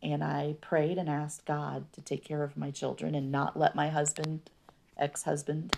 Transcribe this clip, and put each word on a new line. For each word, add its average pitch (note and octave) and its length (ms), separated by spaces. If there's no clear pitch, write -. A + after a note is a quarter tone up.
and D3+ 220
I D3 360
prayed D#3+ 380
and E3+ 100
asked D3 360
God D3 480
to - 80
take C#3+ 240
care D3+ 180
of C#3+ 140
my D3 160
children C#3+ 420
and C3+ 160
not C#3 260
let D#3 200
my D3+ 140
husband, D#3 600
ex-husband, D3+ 800